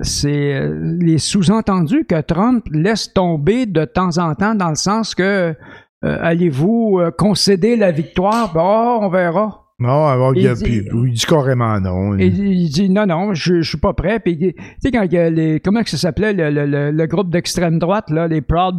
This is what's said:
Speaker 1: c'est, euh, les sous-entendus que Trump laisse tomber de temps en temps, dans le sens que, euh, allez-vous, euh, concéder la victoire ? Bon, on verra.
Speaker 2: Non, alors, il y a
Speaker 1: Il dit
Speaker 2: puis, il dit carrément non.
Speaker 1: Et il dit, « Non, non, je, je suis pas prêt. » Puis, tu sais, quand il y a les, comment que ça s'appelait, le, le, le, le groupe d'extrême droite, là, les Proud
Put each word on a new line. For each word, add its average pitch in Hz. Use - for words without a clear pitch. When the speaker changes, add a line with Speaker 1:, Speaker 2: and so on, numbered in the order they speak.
Speaker 1:
c'est, 143
euh, 156
les 165
sous-entendus 196
que 165
Trump 214
laisse 170
tomber 185
de 160
temps 170
en 170
temps, 208
dans 180
le 156
sens 208
que, 185
euh, 147
allez-vous, 175
euh, 170
concéder 196
la 208
victoire ? 185
Bon, 214
on 196
verra. 180
Speaker 2:
Non, 139
alors, 131
il 123
y -
a -
Speaker 1:
Il 120
dit -
Speaker 2:
puis, 104
il 127
dit 117
carrément 123
non. 95
Speaker 1:
Et 185
il 185
dit, « 185
Non, 202
non, 190
je, 170
je 156
suis -
pas 180
prêt. » 190
Puis, 175
tu 170
sais, -
quand 233
il 180
y 180
a 165
les, 160
comment 208
que -
ça -
s'appelait, 175
le, 165
le, 147
le, 143
le 156
groupe 175
d'extrême 165
droite, 185
là, 160
les 160
Proud 185